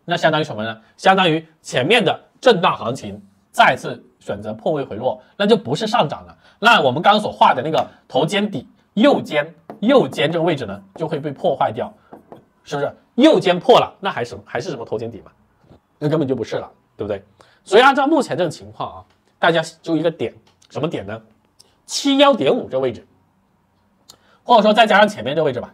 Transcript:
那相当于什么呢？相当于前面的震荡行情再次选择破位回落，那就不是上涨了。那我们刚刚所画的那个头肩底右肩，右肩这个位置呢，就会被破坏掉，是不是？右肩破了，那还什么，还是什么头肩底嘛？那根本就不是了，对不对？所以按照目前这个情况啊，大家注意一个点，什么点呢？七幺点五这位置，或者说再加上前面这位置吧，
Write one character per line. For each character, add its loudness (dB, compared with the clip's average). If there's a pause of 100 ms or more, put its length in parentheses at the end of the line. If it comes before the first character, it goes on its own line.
那 -4
相 2
当 0
于 -2
什 -8
么 -8
呢？ -10 (160)
相 4
当 2
于 -2 (140)
前 -4
面 2
的 -2 (160)
震 4
荡 0
行 -6
情 -12 (300)
再 4
次 -12 (140)
选 -10
择 -10
破 -4
位 -4
回 -10
落， -4 (160)
那 0
就 6
不 -4
是 -4
上 0
涨 -12
了。 -20 (220)
那 4
我 2
们 -4
刚 4
刚 2
所 -6
画 2
的 -2
那 -6
个 -2 (200)
头 0
肩 -2
底 -10 (260)
右 4
肩， -6 (240)
右 4
肩 -2
这 -4
个 0
位 0
置 -8
呢， -12 (120)
就 -6
会 -6
被 -8
破 -2
坏 -2
掉， -8 (720)
是 -10
不 -4
是？ -6 (200)
右 4
肩 0
破 4
了， -2
那 -6
还 -6
什 -10
么， -20
还 -8
是 -12
什 -10
么 -14
头 -8
肩 -10
底 -16
嘛？ -20 (680)
那 -6
根 0
本 -2
就 0
不 -6
是 -8
了， -10 (260)
对 -10
不 -6
对？ -6 (400)
所 4
以 8
按 6
照 0
目 2
前 -6
这 -2
个 -2
情 -16
况 -12
啊， -20 (340)
大 2
家 0 (200)
注 -4
意 -2
一 -4
个 0
点， -8 (340)
什 -10
么 -2
点 -8
呢？ -12 (680)
七 -2
幺 6
点 0
五 -4
这 -6
位 -2
置， -18 (1400)
或 4
者 6
说 4
再 6
加 2
上 6
前 -10
面 -4
这 0
位 0
置 -8
吧， -16